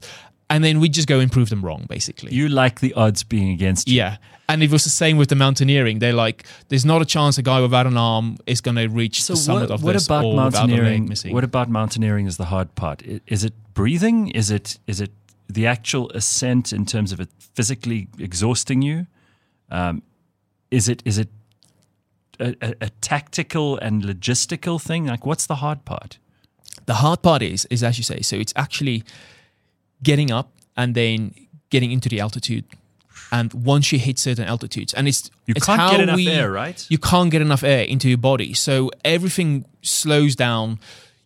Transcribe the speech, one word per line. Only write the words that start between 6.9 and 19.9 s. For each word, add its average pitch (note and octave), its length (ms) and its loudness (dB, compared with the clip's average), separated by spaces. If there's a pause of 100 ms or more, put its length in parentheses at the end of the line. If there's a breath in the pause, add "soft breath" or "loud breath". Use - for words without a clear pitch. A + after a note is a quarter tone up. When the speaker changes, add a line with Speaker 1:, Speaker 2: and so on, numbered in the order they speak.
Speaker 1:
a D#3 40 0
chance D3 320 2
a C#3 40 -2
guy C3 200 2
without B2 260 4
an B2 80 2
arm A2+ 400 0 (100)
is A#2+ 140 -2
gonna A#2 300 -2
reach A#2 340 -2
Speaker 2:
So F#3 100 -4
Speaker 1:
the E3 60 0
summit - 300 0
Speaker 2:
what, - 20 -4
Speaker 1:
of - 120 -4
Speaker 2:
what F3 100 2
Speaker 1:
this F#3+ 140 0
Speaker 2:
about D3 180 2
Speaker 1:
or A2 80 0
without C#3 80 4
a B2+ 180 2
leg A#2+ 100 4
Speaker 2:
mountaineering, A2+ 400 2
Speaker 1:
missing." G2+ 240 -8
Speaker 2:
what B2+ 120 0
about B2 240 -2
mountaineering G#2+ 580 0
is F2+ 80 -6
the F#2 100 -6
hard F#2 300 -4
part? D2+ 320 -6
I, - 200 -10
is A2 180 -2
it A2 80 -4 (200)
breathing? F3+ 580 2
Is G#2+ 200 0
it, - 260 -4 (100)
is G2 120 -4
it G2+ 120 -6 (360)
the A2 200 0
actual A#2+ 420 -2
ascent B2 640 -2
in G2+ 120 -2
terms G2+ 280 -2
of F2 80 -8
it F2+ 80 -10 (260)
physically A#2 540 -4 (100)
exhausting A2 600 -2
you? D#3 260 -2 (600)
Um, F2 320 -4 (680)